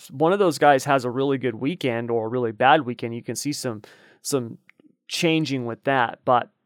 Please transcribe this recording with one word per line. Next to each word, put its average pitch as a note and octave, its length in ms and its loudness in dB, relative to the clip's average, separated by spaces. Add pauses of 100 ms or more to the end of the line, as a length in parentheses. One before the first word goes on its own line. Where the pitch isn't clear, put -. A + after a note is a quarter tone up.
(100)
one D#3 220 2
of G3+ 80 2
those E3 180 2
guys C#3+ 280 6
has C#3 180 2
a B2 60 -4
really C3+ 280 -2
good A#2+ 160 -4
weekend A#2+ 560 -4
or A2+ 160 -2
a - 20 -8
really A#2+ 220 -2
bad C3 340 4
weekend. A#2 300 -8
You A#2 80 -10
can A#2 140 -10
see C#3+ 160 -6
some, A#2 300 -8 (400)
some B2 360 -4 (480)
changing D3+ 600 0
with A2+ 180 -10
that, C3+ 400 0
but A#2+ 240 2 (180)